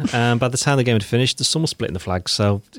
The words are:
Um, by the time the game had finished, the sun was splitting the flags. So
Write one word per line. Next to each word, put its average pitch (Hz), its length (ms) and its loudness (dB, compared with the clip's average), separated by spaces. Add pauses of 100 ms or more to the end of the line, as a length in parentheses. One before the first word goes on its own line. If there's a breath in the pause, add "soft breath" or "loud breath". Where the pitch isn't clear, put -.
(120)
Um, 120 280 2
by 127 80 2
the 123 100 -2
time 139 200 2
the 131 60 2
game 120 120 2
had 107 80 2
finished, 123 340 0
the 143 60 -4
sun - 180 0
was 160 80 0
splitting - 240 -6
the 90 60 -6
flags. 92 320 -4
So 101 320 2 (160)